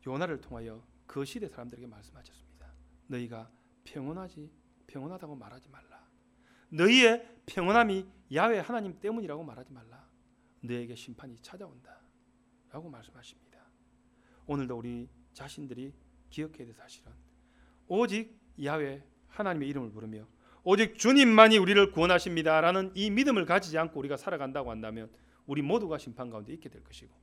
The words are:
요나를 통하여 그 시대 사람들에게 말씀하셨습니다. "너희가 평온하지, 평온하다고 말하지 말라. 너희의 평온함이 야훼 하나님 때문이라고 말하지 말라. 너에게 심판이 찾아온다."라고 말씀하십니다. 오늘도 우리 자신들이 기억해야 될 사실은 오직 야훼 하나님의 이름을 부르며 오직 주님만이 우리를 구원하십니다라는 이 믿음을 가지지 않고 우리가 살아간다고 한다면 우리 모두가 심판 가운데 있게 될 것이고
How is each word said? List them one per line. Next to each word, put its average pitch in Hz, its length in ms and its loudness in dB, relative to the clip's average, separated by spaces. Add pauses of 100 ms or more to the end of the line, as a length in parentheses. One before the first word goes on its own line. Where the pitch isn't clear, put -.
요나를 147 340 -6
통하여 113 420 -16 (220)
그 139 200 -8
시대 208 220 -12
사람들에게 123 400 -18
말씀하셨습니다. - 840 -20 (340)
"너희가 117 440 -12 (320)
평온하지, 156 640 -14 (380)
평온하다고 151 480 -14
말하지 123 340 -20
말라. - 380 -20 (640)
너희의 226 580 4 (180)
평온함이 196 600 0 (280)
야훼 208 260 2
하나님 196 400 -8
때문이라고 196 440 -8
말하지 127 300 -20
말라. 117 340 -20 (540)
너에게 120 340 -8
심판이 120 460 -18
찾아온다."라고 - 1500 -20
말씀하십니다. - 720 -20 (880)
오늘도 135 300 -6
우리 120 320 -12 (240)
자신들이 135 600 -16 (360)
기억해야 156 360 -12
될 117 80 -20
사실은 - 380 -20 (760)
오직 220 520 -2 (240)
야훼 143 400 -6 (240)
하나님의 170 420 -6
이름을 127 220 -8
부르며 107 340 -14 (380)
오직 208 340 2
주님만이 226 600 10
우리를 196 340 6
구원하십니다라는 175 1000 2
이 202 160 -2
믿음을 220 360 2
가지지 175 320 0
않고 156 220 -4
우리가 139 160 -6
살아간다고 135 560 -8
한다면 110 400 -12 (340)
우리 139 160 -4
모두가 160 360 -2
심판 123 320 -12
가운데 110 240 -14
있게 165 160 -18
될 - 140 -20
것이고 - 400 -20